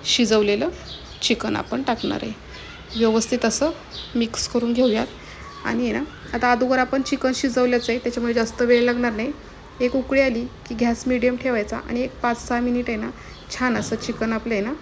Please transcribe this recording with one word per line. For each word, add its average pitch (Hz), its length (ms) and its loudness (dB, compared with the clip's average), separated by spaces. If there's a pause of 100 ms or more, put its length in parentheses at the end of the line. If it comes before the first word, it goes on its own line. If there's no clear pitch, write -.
शिजवलेलं 214 640 4 (540)
चिकन 214 340 0
आपण 247 260 -2
टाकणार - 400 0
आहे. 220 100 -6 (640)
व्यवस्थित 226 460 4
असं 269 260 2 (440)
मिक्स 233 340 0
करून 240 240 0
घेऊयात. 240 340 4 (580)
आणि 240 180 0
आहे 226 100 0
ना, 240 100 -2 (320)
आता 240 180 4
अगोदर 254 260 4
आपण 262 240 2
चिकन 262 320 0
शिजवलंच 247 560 2
आहे, 247 80 2
त्याच्यामुळे 240 360 -2
जास्त 226 280 0
वेळ 240 200 6
लागणार 240 300 2
नाही. 233 200 -2 (480)
एक 247 160 2
उकळी 269 240 2
आली 240 240 2
की - 300 -12
गॅस 233 320 2
मीडियम 247 300 4
ठेवायचा 226 420 0
आणि 240 220 -4
एक 254 200 -4
पाच 233 280 0
सहा 240 120 2
मिनिट 240 280 0
आहे 220 100 -2
ना, 220 120 -4 (480)
छान 247 180 2
असं 208 200 -2
चिकन 226 360 -2
आपलं 226 220 -2
आहे 196 80 0
ना 240 200 -4